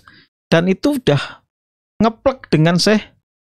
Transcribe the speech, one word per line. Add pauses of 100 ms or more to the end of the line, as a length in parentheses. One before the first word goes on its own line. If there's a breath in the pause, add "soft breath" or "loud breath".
(480 soft breath)
Dan
itu
udah (560)
ngeplek
dengan
Syekh (400)